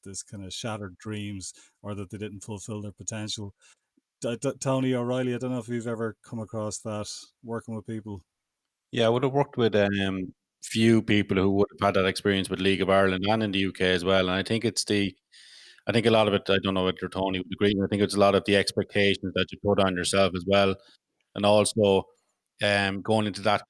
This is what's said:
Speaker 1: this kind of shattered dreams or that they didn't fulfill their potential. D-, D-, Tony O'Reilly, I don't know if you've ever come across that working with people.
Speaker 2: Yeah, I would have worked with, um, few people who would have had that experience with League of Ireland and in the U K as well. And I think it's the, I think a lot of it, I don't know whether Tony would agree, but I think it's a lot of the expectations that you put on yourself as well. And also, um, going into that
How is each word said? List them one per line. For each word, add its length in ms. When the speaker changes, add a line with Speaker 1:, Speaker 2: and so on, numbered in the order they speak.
Speaker 1:
this 180
kind 220
of 80
shattered 460
dreams 540
or 120
that 160
they 80
didn't 240
fulfill 400
their 100
potential. 600
D-, 200
D-, 180
Tony 360
O'Reilly, 400
I 40
don't 140
know 60
if 100
you've 180
ever 380
come 160
across 380
that 300
working 320
with 100
people. 360
Speaker 2:
Yeah, 160
I 40
would 120
have 100
worked 240
with, 200
um, 560
few 380
people 340
who 140
would 180
have 80
had 80
that 140
experience 420
with 80
League 240
of 80
Ireland 380
and 160
in 80
the 80
U 120
K 200
as 120
well. 240
And 80
I 60
think 220
it's 200
the, 300
I 60
think 120
a 60
lot 160
of 80
it, 160
I 120
don't 120
know 100
whether 240
Tony 300
would 140
agree, 260
but 60
I 20
think 160
it's 140
a 40
lot 140
of 100
the 120
expectations 760
that 180
you 120
put 160
on 160
yourself 400
as 100
well. 280
And 100
also, 600
um, 420
going 260
into 140
that 280